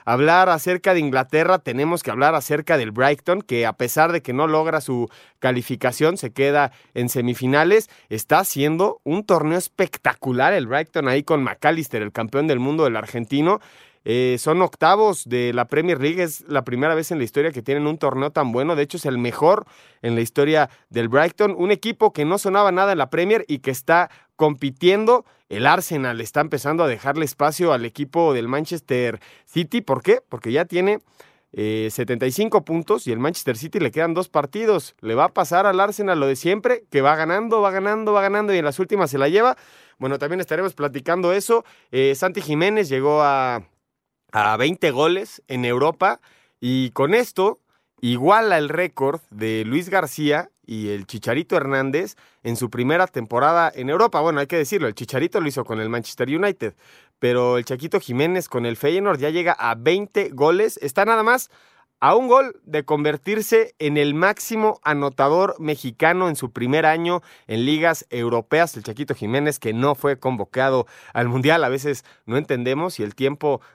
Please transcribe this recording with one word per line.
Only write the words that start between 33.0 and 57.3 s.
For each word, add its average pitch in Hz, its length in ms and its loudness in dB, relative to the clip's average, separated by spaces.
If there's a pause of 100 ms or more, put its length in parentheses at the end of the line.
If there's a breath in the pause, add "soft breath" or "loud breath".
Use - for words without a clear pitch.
y 123 60 -2
el 113 80 -2
Manchester 135 360 -2
City 151 240 -6
le 139 120 -2
quedan 165 240 -2
dos 180 120 -4
partidos. 196 720 -2
¿Le 110 120 -4
va 135 120 4
a 180 80 0
pasar 185 340 2
al 185 120 2
Arsenal 196 400 0
lo 139 60 2
de 135 100 2
siempre? 214 540 0
Que 143 120 0
va 147 140 6
ganando, 202 460 0
va 202 80 4
ganando, 208 420 -2
va 202 120 4
ganando 202 320 0
y - 20 2
en 160 80 0
las 143 140 -2
últimas 185 320 0
se 135 80 -2
la 139 100 2
lleva. 226 260 2 (440 soft breath)
Bueno, 135 180 -4
también 156 240 -4
estaremos 175 320 -4
platicando 151 580 -2
eso. 226 320 0 (280 soft breath)
Eh, 135 240 4
Santi 185 260 -4
Jiménez 170 480 0
llegó 143 320 2
a, 131 400 0 (720)
a 107 260 2
veinte 156 320 0
goles 160 580 -2
en 127 160 -6
Europa 151 580 0 (380 soft breath)
y 127 300 -2
con 139 240 0
esto 220 460 0 (420)
iguala 170 560 2
el 147 120 -2
récord 156 600 -2
de 110 340 -4
Luis 151 260 -4
García 151 600 -2 (180)
y 107 220 -6
el 101 160 -6
Chicharito 123 500 -4
Hernández 139 600 -2 (260 soft breath)
en 117 140 -4
su 113 160 -4
primera 139 340 0
temporada 147 680 0
en 131 180 -6
Europa. 185 300 2
Bueno, 156 180 0
hay 139 80 -2
que 175 100 -2
decirlo, 160 300 -2
el 107 80 -6
Chicharito 131 440 -4
lo 160 80 -2
hizo 135 160 -4
con 110 160 -6
el 110 100 -4
Manchester 120 380 -6
United, 160 460 -4 (460 soft breath)
pero 123 400 2